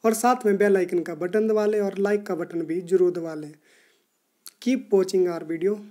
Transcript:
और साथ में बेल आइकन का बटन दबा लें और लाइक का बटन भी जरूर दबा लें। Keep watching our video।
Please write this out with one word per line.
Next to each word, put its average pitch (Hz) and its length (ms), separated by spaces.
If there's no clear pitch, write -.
और 220 80
साथ 240 320
में 202 120
बेल 196 200
आइकन 180 260
का 170 120
बटन 180 320
दबा 214 180
लें 214 160
और 196 160
लाइक 208 280
का 185 100
बटन 170 260
भी 165 200
जरूर 180 300
दबा 165 220
लें। 151 200
Keep 254 300
watching 185 340
our 170 180
video। 170 320